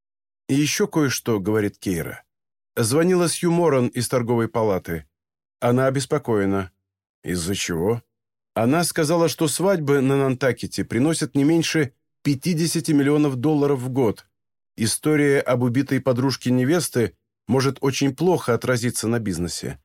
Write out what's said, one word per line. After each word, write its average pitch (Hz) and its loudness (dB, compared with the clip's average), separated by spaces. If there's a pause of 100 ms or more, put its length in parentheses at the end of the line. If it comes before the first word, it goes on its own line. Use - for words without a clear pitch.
(480)
«И 135 0
ещё 151 0
кое-что», 123 -2
говорит 104 -2
Кейра. 85 -6 (540)
«Звонила 165 2
Сью 170 -2
Моран 147 2
из 123 -4
торговой 117 0
палаты. 92 -2 (540)
Она 127 2
обеспокоена». 107 -2 (520)
«Из-за 90 -4
чего?» 92 -2 (520)
«Она 131 2
сказала, 165 0
что 160 -2
свадьбы 156 0
на 135 2
Нантакете 127 -2
приносят 151 -2
не 139 2
меньше 156 0 (300)
пятидесяти 160 -2
миллионов 143 2
долларов 143 0
в 127 -6
год. 123 -2 (520)
История 143 2
об 123 0
убитой 131 0
подружке 127 0
невесты — 127 0 (300)
может 131 0
очень 135 0
плохо 160 0
отразиться 117 -2
на 117 0
бизнесе. 85 -6